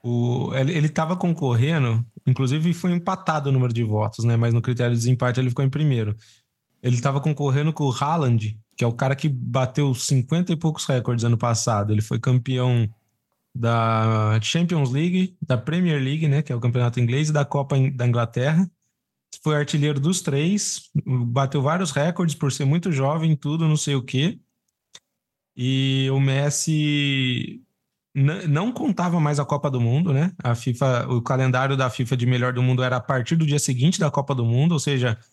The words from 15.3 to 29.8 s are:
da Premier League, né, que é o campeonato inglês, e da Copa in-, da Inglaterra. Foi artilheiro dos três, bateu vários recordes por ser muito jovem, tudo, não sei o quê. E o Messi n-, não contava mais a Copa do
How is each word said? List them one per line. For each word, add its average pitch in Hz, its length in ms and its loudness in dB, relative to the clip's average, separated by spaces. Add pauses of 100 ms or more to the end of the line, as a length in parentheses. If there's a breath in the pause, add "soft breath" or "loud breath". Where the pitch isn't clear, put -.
da 160 160 0
Premier 160 440 0
League, 151 240 0
né, 143 140 4
que 151 100 -6
é 123 60 -2
o 110 40 -2
campeonato 120 380 0
inglês, 127 300 2
e 156 60 -2
da 143 100 2
Copa 143 320 -2
in-, 135 180 2
da 123 120 -2
Inglaterra. 123 600 2 (760)
Foi 151 120 2
artilheiro 147 460 0
dos 175 220 0
três, 165 600 -2 (420)
bateu 135 340 0
vários 160 300 -2
recordes 160 440 0
por 139 160 -2
ser 139 140 -4
muito 170 260 0
jovem, 156 460 2
tudo, 156 320 -2
não 151 80 2
sei 147 180 -2
o 127 80 -2
quê. 156 360 -2 (1160)
E 135 540 0
o 135 100 0
Messi 143 1400 0 (540)
n-, 156 320 0
não 170 260 0
contava 180 480 0
mais 147 180 2
a 143 60 0
Copa 143 260 -2
do 127 100 -2